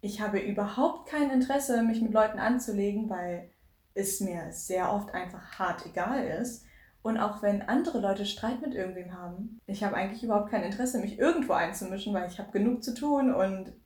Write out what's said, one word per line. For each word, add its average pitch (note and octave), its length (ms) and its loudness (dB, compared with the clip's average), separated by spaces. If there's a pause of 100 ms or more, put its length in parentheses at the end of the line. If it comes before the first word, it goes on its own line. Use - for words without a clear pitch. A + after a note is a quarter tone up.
Ich G3+ 200 -6
habe G3+ 180 0
überhaupt G#3 680 0
kein D4 220 2
Interesse, B3+ 520 4
mich A3+ 200 4
mit G#3 100 0
Leuten G#3+ 260 4
anzulegen, G#3+ 720 2
weil F3+ 420 -4 (440)
es G3 260 -2
mir F3 320 -4
sehr F#3 400 -2
oft G#3 220 -4
einfach F3+ 440 -10
hart F3 280 -2
egal G#3 400 -2
ist. G3 380 -4 (380)
Und A3 160 0
auch G#3 240 -2
wenn G3+ 200 2
andere C4+ 380 2
Leute G3 260 0
Streit A#3+ 340 -4
mit C#4+ 140 -4
irgendwem F#3 420 -6
haben, F3+ 500 -10
ich G3+ 180 -4
habe G3+ 120 0
eigentlich G3 280 -4
überhaupt G#3 260 2
kein G3+ 120 2
Interesse, B3+ 360 -2
mich - 200 -4
irgendwo D4+ 340 4
einzumischen, F#3+ 600 -2
weil F3+ 140 0
ich - 100 -10
habe G3+ 140 -10
genug A#3 300 4
zu A#3+ 120 -4
tun C#4+ 400 4
und F#3+ 380 0 (140)